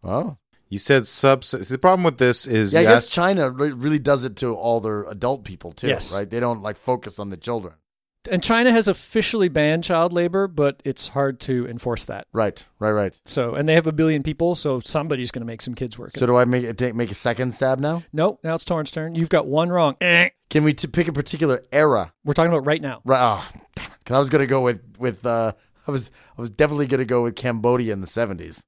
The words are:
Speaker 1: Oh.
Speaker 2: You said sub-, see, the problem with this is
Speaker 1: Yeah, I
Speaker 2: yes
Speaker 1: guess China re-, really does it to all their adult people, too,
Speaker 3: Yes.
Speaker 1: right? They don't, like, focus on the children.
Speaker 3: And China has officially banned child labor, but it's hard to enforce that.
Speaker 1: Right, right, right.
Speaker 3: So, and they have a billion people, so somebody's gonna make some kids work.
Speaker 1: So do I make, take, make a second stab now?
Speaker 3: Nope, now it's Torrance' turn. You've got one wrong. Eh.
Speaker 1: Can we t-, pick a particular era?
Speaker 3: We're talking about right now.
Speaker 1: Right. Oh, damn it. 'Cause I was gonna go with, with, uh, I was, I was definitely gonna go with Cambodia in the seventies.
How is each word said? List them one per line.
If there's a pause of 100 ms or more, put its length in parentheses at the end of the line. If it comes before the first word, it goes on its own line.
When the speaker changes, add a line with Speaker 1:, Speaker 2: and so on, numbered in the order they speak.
Speaker 1:
Oh. (320)
Speaker 2:
You
said
sub-,
see,
the
problem
with
this
is
Speaker 1:
Yeah,
I
Speaker 2:
yes
Speaker 1:
guess
China
re-,
really
does
it
to
all
their
adult
people,
too,
Speaker 3:
Yes.
Speaker 1:
right?
They
don't,
like,
focus
on
the
children. (560)
Speaker 3:
And
China
has
officially
banned
child
labor,
but
it's
hard
to
enforce
that.
Speaker 1:
Right, (160)
right,
right.
Speaker 3:
So,
and
they
have
a
billion
people,
so
somebody's
gonna
make
some
kids
work.
Speaker 1:
So
do
I
make,
take,
make
a
second
stab
now? (100)
Speaker 3:
Nope,
now
it's
Torrance'
turn.
You've
got
one
wrong.
Eh. (220)
Speaker 1:
Can
we
t-,
pick
a
particular (100)
era? (120)
Speaker 3:
We're
talking
about
right
now.
Speaker 1:
Right.
Oh, (280)
damn
it. (120)
'Cause
I
was
gonna
go
with, (160)
with,
uh, (340)
I
was, (260)
I
was
definitely
gonna
go
with
Cambodia
in
the
seventies.